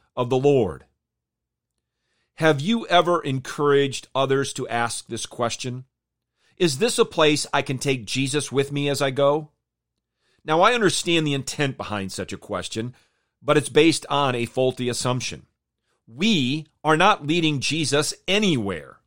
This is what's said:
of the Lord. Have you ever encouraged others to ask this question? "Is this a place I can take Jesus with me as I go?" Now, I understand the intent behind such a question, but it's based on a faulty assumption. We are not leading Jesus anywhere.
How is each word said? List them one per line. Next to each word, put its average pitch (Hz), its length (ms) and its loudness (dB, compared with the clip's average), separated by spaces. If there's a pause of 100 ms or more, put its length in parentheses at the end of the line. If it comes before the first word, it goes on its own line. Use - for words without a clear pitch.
(140)
of 123 160 -2
the 131 80 2
Lord. 127 460 2 (1500)
Have 156 260 2
you 226 260 -2
ever 175 340 4
encouraged 139 920 0
others 135 380 0
to 127 160 -8
ask 117 400 -4
this 113 180 -8
question? 123 600 -6 (720)
"Is 156 200 0
this 226 200 0
a 233 60 6
place 151 480 2
I 143 100 0
can 131 160 -4
take 131 260 -2
Jesus 135 480 -4
with 139 180 0
me 143 180 -2
as 143 140 -2
I 135 80 0
go?" 143 400 0 (960)
Now, 160 160 2
I 220 140 6
understand 170 520 2
the 143 60 0
intent 139 440 -4
behind 98 360 -6
such 95 200 -10
a 98 40 -10
question, 110 580 -8 (480)
but 147 140 2
it's 143 140 0
based 151 380 4
on 143 280 0
a 120 80 -2
faulty 127 440 -2
assumption. 120 580 -4 (600)
We 151 600 -2 (180)
are 156 120 4
not 180 300 2
leading 156 320 0
Jesus 139 560 -2 (140)
anywhere. 110 800 -2